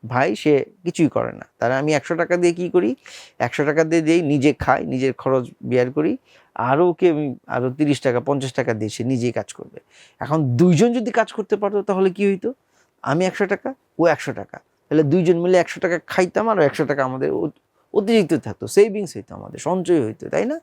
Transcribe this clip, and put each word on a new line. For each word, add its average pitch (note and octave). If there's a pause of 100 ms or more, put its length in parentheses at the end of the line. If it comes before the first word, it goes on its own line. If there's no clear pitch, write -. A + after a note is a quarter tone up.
(120)
ভাই, C3 (140)
সে D3+ (320)
কিছুই E3+
করে A#2
না, - (120)
তাহলে A#2+
আমি D3+
একশো E3
টাকা F3
দিয়ে E3+
কি F3+
করি? F#3 (560)
একশো B2
টাকা D#3
দিয়ে E3
দিই, E3 (120)
নিজে D3 (140)
খাই, C3+ (120)
নিজের C3 (100)
খরচ C3 (260)
বিয়ার B2
করি, D#3 (580)
আরও D3+
ওকে F3
আমি D3 (280)
আরও B2 (100)
তিরিশ D3
টাকা, B2
পঞ্চাশ C3+
টাকা B2
দিয়ে G#2+
সে B2 (100)
নিজেই A#2+
কাজ G#2+ (100)
করবে। - (460)
এখন D3 (220)
দুইজন F3+ (100)
যদি A#3+
কাজ A3
করতে -
পারতো, G3+
তাহলে F#3+
কি G3
হইতো? G3 (600)
আমি D#3
একশো G3
টাকা, - (320)
ও - (120)
একশো -
টাকা, - (300)
তাহলে D3+ (100)
দুইজন F3
মিলে F3+
একশো F3
টাকা F3 (160)
খাইতাম, F#3+
আর G#3+ (120)
একশো D#3
টাকা C#3
আমাদের C3 (120)
অ-, D#3+ (400)
অতিরিক্ত G3+ (140)
থাকতো, - (100)
সেভিংস G3
হইতো -
আমাদের, - (100)
সঞ্চয় F3
হইতো, G#2+ (100)
তাই F#3+
না? D#4+